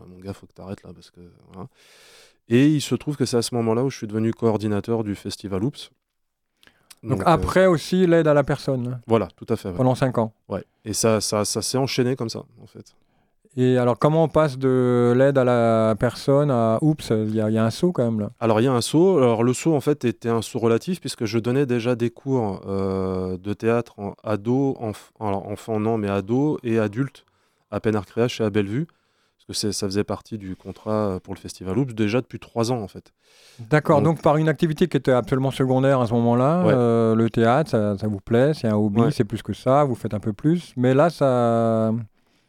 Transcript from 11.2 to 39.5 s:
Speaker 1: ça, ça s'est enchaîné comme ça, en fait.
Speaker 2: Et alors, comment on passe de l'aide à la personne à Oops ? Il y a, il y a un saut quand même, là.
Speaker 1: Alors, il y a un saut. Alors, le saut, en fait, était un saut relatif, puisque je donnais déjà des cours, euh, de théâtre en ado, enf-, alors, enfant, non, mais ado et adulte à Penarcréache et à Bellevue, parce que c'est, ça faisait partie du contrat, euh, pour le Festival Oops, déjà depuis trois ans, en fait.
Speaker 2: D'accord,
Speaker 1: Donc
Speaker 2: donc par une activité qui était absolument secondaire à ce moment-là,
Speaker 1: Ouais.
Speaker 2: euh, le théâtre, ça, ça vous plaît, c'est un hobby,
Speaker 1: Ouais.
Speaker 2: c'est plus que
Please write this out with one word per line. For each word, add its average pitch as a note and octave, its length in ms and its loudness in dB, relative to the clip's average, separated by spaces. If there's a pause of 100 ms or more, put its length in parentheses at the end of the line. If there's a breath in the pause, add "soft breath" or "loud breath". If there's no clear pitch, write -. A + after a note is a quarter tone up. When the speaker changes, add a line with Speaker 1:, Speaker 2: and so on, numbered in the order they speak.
Speaker 1:
ça, G#2 240 -2
ça A2 160 -4
s'est - 160 -4
enchaîné C3 380 -2
comme A#2 140 -8
ça, G#2+ 140 -12 (180)
en G#2 60 -20
fait. - 280 -20 (640)
Speaker 2:
Et B2+ 200 2
alors, A#2+ 220 2
comment D#3 240 2
on D#3 40 0
passe D3+ 300 0
de B2 580 2
l'aide C3+ 220 4
à C3 60 4
la A2+ 560 2
personne C#3 520 2
à A2+ 300 2
Oops ? D3+ 300 0
Il A2 240 0
y A2 60 0
a, G#2+ 80 0
il A2 40 0
y A2 40 2
a A2+ 80 2
un A2+ 40 2
saut F3+ 220 -2
quand C#3 120 0
même, A2+ 160 0
là. G#2 200 -4
Speaker 1:
Alors, A2+ 200 2
il A2 40 4
y C3 40 2
a C3+ 60 2
un A#2 80 2
saut. F3 360 4
Alors, A#2 260 4
le B2 100 4
saut, D#3+ 220 0
en C3 60 0
fait, D3 220 -2
était A#2 260 -2
un A2+ 120 0
saut - 180 -8
relatif, A2+ 400 0
puisque - 260 -8
je G#2+ 140 -2
donnais B2 260 0
déjà B2 300 -2
des A#2 140 -2
cours, A#2 580 -4
euh, F#2+ 720 -4
de G2+ 160 -6
théâtre A2+ 460 -2
en G2+ 140 -8 (100)
ado, A#2+ 560 -2
enf-, G#2+ 400 -10
alors, G2 280 -4
enfant, G#2+ 320 -6
non, A2+ 180 0
mais G#2 120 -2
ado A2+ 540 -2
et A2+ 160 0
adulte G#2+ 460 -4 (460)
à G#2 80 -4
Penarcréache A2 640 -2
et - 20 0
à G#2+ 60 0
Bellevue, G#2+ 380 -2 (500)
parce - 100 -20
que G2 60 -12
c'est, G#2 200 -4
ça - 140 -6
faisait G2 160 -2
partie G#2+ 340 -10
du F#2+ 200 -10
contrat, G2 340 -10 (200)
euh, F#2 80 -4
pour F#2+ 140 -12
le - 60 -14
Festival F#2 380 -8
Oops, C3 160 -2
déjà G#2+ 260 0
depuis - 200 -10
trois A#2 340 -4
ans, A#2+ 80 -4
en F#2+ 80 -10
fait. - 240 -20 (560 soft breath)
Speaker 2:
D'accord, D3+ 320 2
Speaker 1:
Donc D#3 140 2
Speaker 2:
donc - 80 -12
par D3 120 4
une D#3 140 0
activité D#3 400 0
qui - 80 0
était B2+ 160 0
absolument C3 380 0
secondaire C3 500 2
à A#2 60 0
ce G#2 60 -2
moment-là, B2 520 2
Speaker 1:
Ouais. - 100 4
Speaker 2:
euh, A#2 400 2
le A2+ 140 2
théâtre, A#2+ 400 2
ça, G#2 280 0
ça G#2+ 100 -4
vous G#2 120 -4
plaît, B2+ 340 2
c'est C3+ 140 -4
un G#2+ 80 2
hobby, G#2 240 2
Speaker 1:
Ouais. A2+ 120 4
Speaker 2:
c'est - 120 0
plus G#2 180 -8
que G#2+ 120 -6